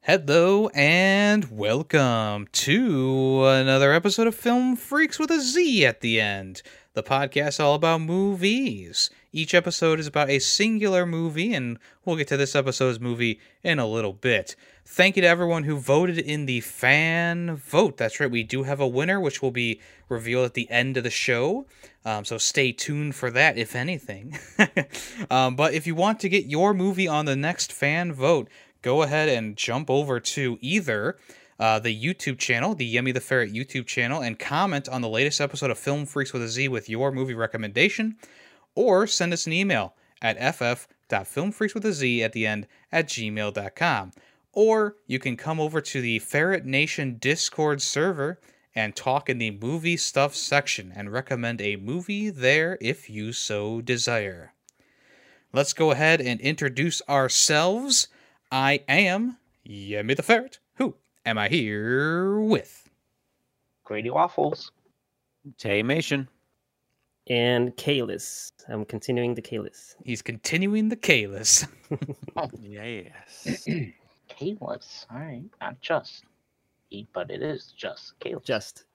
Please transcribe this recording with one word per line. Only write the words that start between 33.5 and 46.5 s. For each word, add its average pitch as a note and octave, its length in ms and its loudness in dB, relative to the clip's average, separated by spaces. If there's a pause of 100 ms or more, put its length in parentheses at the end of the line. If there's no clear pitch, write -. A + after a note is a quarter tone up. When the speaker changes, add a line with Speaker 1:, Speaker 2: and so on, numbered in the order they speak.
Speaker 1:
YouTube B2 320 -6
channel, B2+ 360 -2
and A#2 180 -6
comment D3+ 480 -2
on B2+ 140 -6
the A#2 80 -4
latest C3+ 320 0
episode C#3 280 -4
of A2+ 80 -4
Film C#3+ 280 -4
Freaks C#3 260 -4
with B2 100 -4
a A#2 60 -4
Z B2+ 220 -2
with A#2 200 -4
your B2+ 220 0
movie C3 220 -4
recommendation, A#2 840 -2 (600)
or G3+ 300 4
send F3 280 -2
us E3 120 -4
an D#3+ 60 -4
email D#3+ 420 0 (280)
at A2+ 180 0
F C3 220 -2
F A#2+ 260 -2 (220)
dot G2 180 -2
film F3+ 240 -4
freaks G#3 220 -4
with G#3+ 120 -6
a G#3+ 60 0
Z B2 320 0
at A2 80 -2
the A2 160 -2
end G#2+ 200 -4 (240)
at E3 160 0
gmail G#2+ 460 -6
dot G2+ 220 -8
com. A#2 380 -2 (400)
Or G#3+ 420 2 (100)
you B2+ 140 -4
can B2 160 -6
come D#3+ 240 -6
over D#3 220 -2
to C3+ 200 -6
the A#2 180 0
Ferret D#3 460 0